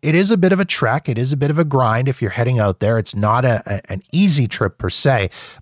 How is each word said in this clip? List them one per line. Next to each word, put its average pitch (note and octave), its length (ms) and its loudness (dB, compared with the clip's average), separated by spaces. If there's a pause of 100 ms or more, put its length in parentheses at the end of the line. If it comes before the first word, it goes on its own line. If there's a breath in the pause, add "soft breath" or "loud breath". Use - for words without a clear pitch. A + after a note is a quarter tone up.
it D3 140 0
is G3 160 2
a A3+ 40 2
bit F#3 160 4
of F#3+ 60 0
a G3 60 2
trek. - 440 -2
It A#2 100 -2
is B2+ 140 -2
a D3 40 -2
bit C#3+ 160 0
of D3+ 80 -2
a E3 40 4
grind C3 440 2
if C3 120 -4
you're G#2+ 120 -2
heading A#2+ 260 0
out G2+ 220 0
there. A2+ 180 2
It's - 160 -4
not G#2+ 300 0
a, A#2 200 0
a, G2 280 -8
an F#2+ 180 -8
easy D3+ 380 2
trip - 300 -4
per F#2 120 -4
se, A#2 400 0 (320 loud breath)